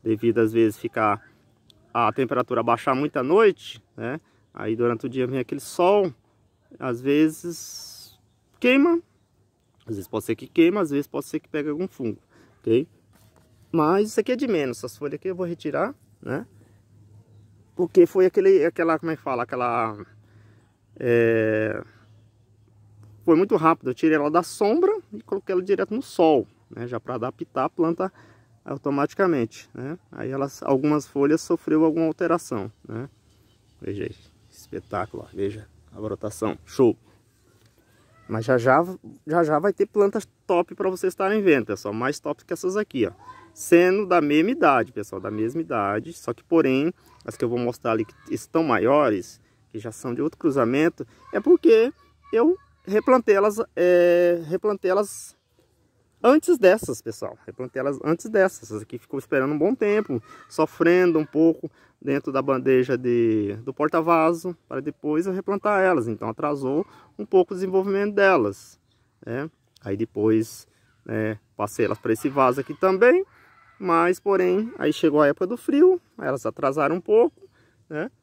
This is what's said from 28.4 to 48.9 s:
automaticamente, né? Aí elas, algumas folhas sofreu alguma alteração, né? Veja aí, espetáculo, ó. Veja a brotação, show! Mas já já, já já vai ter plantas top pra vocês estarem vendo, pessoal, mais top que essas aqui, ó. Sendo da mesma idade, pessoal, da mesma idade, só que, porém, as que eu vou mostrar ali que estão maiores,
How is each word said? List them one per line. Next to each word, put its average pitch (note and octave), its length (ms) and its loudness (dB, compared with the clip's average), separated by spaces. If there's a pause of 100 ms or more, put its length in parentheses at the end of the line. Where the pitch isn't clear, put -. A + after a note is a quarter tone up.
automaticamente, C#3 1120 -2
né? C#3+ 240 -12 (140)
Aí - 180 -10
elas, C#3 320 -6
algumas C#3+ 460 0
folhas C#3+ 320 2
sofreu D#3+ 440 0
alguma D#3+ 220 0
alteração, D#3 640 -4 (180)
né? A#2 220 -12 (720)
Veja G2+ 240 -8
aí, - 100 -10 (340)
espetáculo, - 800 -12
ó. - 100 -18
Veja G2+ 300 -8 (260)
a F#2+ 80 -18
brotação, G#2+ 640 -8
show! A#2+ 320 2 (1300)
Mas A2 160 -6
já B2+ 140 2
já, C3 220 4 (460)
já E3+ 160 0
já D3+ 160 0
vai F#3 140 0
ter G3+ 140 -2
plantas G3+ 400 -2 (200)
top F3 300 -2
pra F#3+ 120 -4
vocês F#3 240 -4
estarem G3+ 300 -2
vendo, D3 240 4
pessoal, G2+ 260 -8
mais B2+ 280 -6
top - 240 -10
que - 80 -10
essas F#3 240 -6
aqui, D3+ 300 -2
ó. F2 60 -8 (400)
Sendo F#3 540 4
da F3 140 4
mesma D#3 320 2
idade, C#3 400 2
pessoal, G2 280 -10
da G#2 120 -8
mesma A2+ 280 -4
idade, A2+ 520 -4
só - 200 -10
que, - 120 -12
porém, D3+ 480 2 (320)
as - 120 -12
que - 80 -4
eu A#2+ 40 -2
vou A#2+ 100 -4
mostrar A#2+ 340 -4
ali A2 120 -2
que - 100 -14 (160)
estão D#3+ 320 -4
maiores, A#2+ 800 0 (280)